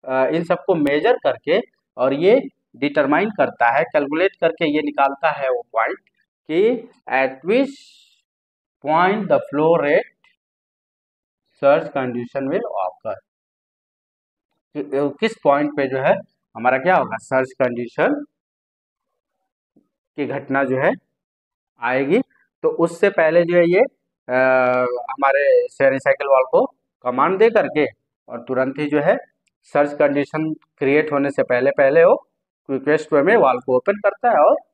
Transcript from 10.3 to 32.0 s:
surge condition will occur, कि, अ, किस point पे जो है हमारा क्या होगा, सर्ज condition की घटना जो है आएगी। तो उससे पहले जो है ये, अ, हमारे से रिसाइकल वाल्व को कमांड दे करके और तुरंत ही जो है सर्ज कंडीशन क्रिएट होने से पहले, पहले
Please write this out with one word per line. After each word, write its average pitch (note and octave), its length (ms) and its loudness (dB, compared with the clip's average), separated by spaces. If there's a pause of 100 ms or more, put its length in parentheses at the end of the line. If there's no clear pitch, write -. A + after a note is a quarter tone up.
surge D3 220 4
condition B2 560 -6
will D#3 240 -4
occur, F#2+ 480 -8 (1600)
कि, D3 80 -10
अ, C#3+ 280 -4 (120)
किस A3 140 -4 (100)
point D3 320 2
पे C#3 100 -2
जो C3 120 -6
है D3+ 160 0 (420)
हमारा B2 220 0
क्या F3 180 0
होगा, A#2+ 200 -2
सर्ज C3 360 -4
condition C3+ 720 -4 (1900)
की C#3+ 100 -6
घटना C3+ 380 -4
जो B2+ 120 -4
है D3 160 0 (880)
आएगी। C3+ 400 -2 (420)
तो D#3+ 60 0
उससे E3+ 420 0
पहले E3+ 320 2
जो F3 140 0
है E3+ 140 4
ये, F#3 100 2 (480)
अ, B2 80 -2 (760)
हमारे C#3 580 2
से C3+ 220 2
रिसाइकल C#3 360 0
वाल्व C3 240 4
को A3 160 2 (360)
कमांड C3+ 360 0
दे A3 120 4
करके D3+ 360 0 (420)
और A#2+ 200 -14
तुरंत C3 300 -2
ही D3+ 80 -4
जो D3 140 0
है F3+ 160 2 (460)
सर्ज D3 300 -2
कंडीशन D3 600 -2
क्रिएट D3+ 600 -2
होने C#3+ 180 -2
से C#3 120 -2
पहले, B2+ 280 0
पहले C#3+ 340 4